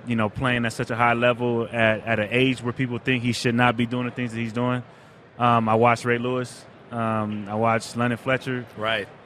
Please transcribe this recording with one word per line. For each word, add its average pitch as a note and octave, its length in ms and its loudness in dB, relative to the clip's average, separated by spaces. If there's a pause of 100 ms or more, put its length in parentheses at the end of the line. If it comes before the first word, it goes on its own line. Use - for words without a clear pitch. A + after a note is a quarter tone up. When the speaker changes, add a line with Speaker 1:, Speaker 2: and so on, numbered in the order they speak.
Speaker 1:
you A#2+ 100 -2
know, G#2+ 140 0
playing B2 340 -2
at A2+ 80 -2
such B2 180 -6
a A#2 60 -4
high A#2+ 160 4
level A#2 580 2
at, A2 360 2
at A2+ 120 0
an G#2 120 0
age B2 320 2
where A#2 100 -4
people B2 260 -4
think B2+ 240 -2
he A#2+ 100 0
should A#2 220 0
not A#2+ 220 4
be A#2+ 80 0
doing B2 220 -4
the A#2+ 60 -6
things B2 200 -6
that A2+ 80 -6
he's A2+ 140 -6
doing. B2 280 -2 (560)
Um, A#2 300 4
I A2 60 4
watched A#2 320 4
Ray A#2+ 100 2
Lewis. B2 480 -6 (260)
Um, G#2+ 600 -4
I G#2+ 40 -6
watched A2+ 440 0
Leonard A#2+ 220 0
Fletcher. B2+ 440 -4 (140)
Speaker 2:
Right. G#2+ 280 -2 (200)